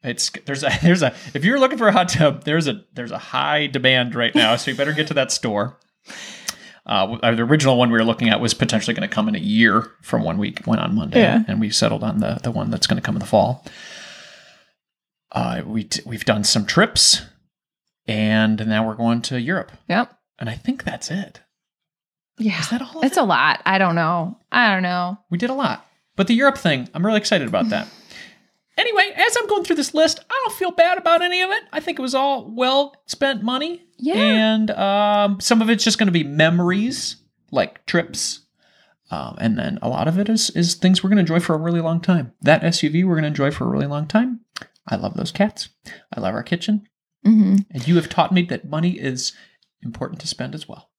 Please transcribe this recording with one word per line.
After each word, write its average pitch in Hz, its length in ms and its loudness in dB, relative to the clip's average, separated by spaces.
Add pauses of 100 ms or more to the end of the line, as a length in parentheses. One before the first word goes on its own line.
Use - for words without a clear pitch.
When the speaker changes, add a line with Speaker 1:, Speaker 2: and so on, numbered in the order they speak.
Speaker 1:
It's, - 280 -6 (160)
there's 139 180 -6
a, 135 120 2
<laughs> - 60 -4
there's 175 200 4
a, 127 100 2 (220)
if 139 100 -4
you're 254 160 2
looking 262 180 2
for 226 100 4
a 196 40 4
hot 180 160 4
tub, 151 360 2
there's 151 240 0
a, 104 160 -6 (100)
there's 120 180 -12
a - 60 -10
high 147 480 -2
demand 127 480 2
right 117 200 0
now. 113 220 4
So 135 140 -4
you 117 60 -6
better 139 180 0
get 151 140 -2
to 151 60 -4
that 131 180 0
store. 110 460 -4 (1080)
Uh, 98 160 0
w-, 113 200 -4
uh, 117 120 2
the 113 80 0
original 135 340 4
one 120 140 4
we 117 80 4
were 113 60 4
looking 113 260 0
at 104 100 2
was 117 140 0
potentially - 400 0
gonna - 140 -4
come 110 200 -2
in 208 60 0
a - 60 -4
year 107 500 2 (120)
from 113 220 -2
when 82 140 -2
we 101 160 -4 (120)
went 113 140 0
on 87 140 -2
Monday, - 260 0
Speaker 2:
Yeah. 220 260 4
Speaker 1:
and 107 140 -2
we 107 100 -2
settled 110 320 0
on 107 180 -2
the, - 220 -4
the 120 80 -4
one 113 200 -4
that's - 160 -2
gonna - 160 -2
come - 140 -4
in 101 40 -4
the 92 60 -8
fall. 113 380 2 (1700)
Uh, 62 320 -4
we 107 200 -6
t-, - 200 -8
we've 117 200 -10
done 107 200 0
some 104 220 2
trips, - 560 2 (840)
and 110 600 2
now 110 200 0
we're 110 100 -4
going 117 260 0
to 127 180 -6
Europe. 160 300 -4 (180)
Speaker 2:
Yep. 214 240 0 (260)
Speaker 1:
And 113 120 -6
I 117 40 -8
think - 300 -6
that's - 260 -8
it. 190 300 -8 (1000)
Speaker 2:
Yeah. 202 220 -2
Speaker 1:
Is 160 100 -6
that 247 120 -4
all 311 160 -14
of 311 60 -2
Speaker 2:
It's 269 120 0
Speaker 1:
it? 359 40 4
Speaker 2:
a 262 40 4
lot. 147 420 2
I 190 120 2
don't 180 160 2
know. 170 440 -2 (120)
I 233 220 4
don't 185 100 0
know. 180 360 -2 (120)
Speaker 1:
We 175 80 -2
did 240 120 -2
a 262 40 -4
lot. 247 320 -4 (300)
But 190 100 0
the 233 80 2
Europe 277 240 2
thing, 135 360 -2
I'm 170 120 -2
really 214 120 2
excited 170 300 0
about 92 220 0
that. - 220 -4
Speaker 2:
<laughs> - 40 -20 (840)
Speaker 1:
Anyway, 403 360 2
as 440 240 2
I'm 453 80 -2
going 403 160 0
through 339 140 0
this 285 160 -4
list, 311 280 2 (100)
I 523 160 -2
don't 427 100 -6
feel 359 140 -4
bad 349 260 2
about 339 240 2
any 359 220 0
of 381 80 -2
it. 427 200 -4
I 302 100 -6
think 330 180 -6
it 262 40 -6
was 262 120 -4
all 262 360 -2
well 262 440 0 (100)
spent 269 380 -4
money. 285 400 -4 (160)
Speaker 2:
Yeah. 294 160 -2
Speaker 1:
And, 220 560 2
um, 202 680 2
some 226 220 2
of 214 80 0
it's 226 160 2
just 220 140 0
gonna 196 140 2
be 165 120 2
memories, 175 920 0 (340)
like - 340 -2
trips. - 600 -4 (640)
Um, 69 280 -10
and - 200 0
then - 240 -4
a - 80 -2
lot - 180 -2
of 175 100 0
it 208 120 0
is, 220 200 0
is 170 260 0
things 185 280 4
we're 190 60 0
gonna 208 100 6
enjoy 165 200 2
for 170 140 -2
a 156 40 0
really 170 240 -2
long 165 180 0
time. 165 400 0
That - 240 4
S 170 180 0
U - 60 0
V 170 160 2
we're 175 120 2
gonna 156 100 0
enjoy 139 240 0
for 139 140 -6
a 120 40 0
really 139 180 0
long 147 200 -4
time. 233 340 0 (480)
I - 80 -2
love 98 160 -6
those - 200 -6
cats. - 360 -2 (480)
I 117 40 -8
love 95 120 -2
our - 120 -6
kitchen. 202 440 -4 (380)
Speaker 2:
Mm-hmm. 202 300 6 (160)
Speaker 1:
And 127 160 -8
you 175 80 4
have 160 120 2
taught - 240 0
me 180 120 4
that 139 260 -8
money 165 280 0
is 127 360 -6 (480)
important - 400 -10
to - 40 -10
spend 131 280 -8
as 156 120 -14
well. - 220 -20 (100)